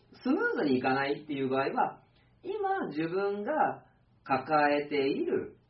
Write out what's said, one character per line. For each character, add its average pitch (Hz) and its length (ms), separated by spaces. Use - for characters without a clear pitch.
ス 254 60
ム 285 80
ー 440 280
ズ 143 60
に 127 80
い 123 40
か 131 120
な 139 140
い 147 140
っ - 40
て 151 60
い 135 100
う 131 60
場 131 140
合 - 80
は、 - 300
今 381 460
自 151 200
分 202 340
が 208 420
抱 147 520
え 147 120
て 139 220
い 190 160
る - 320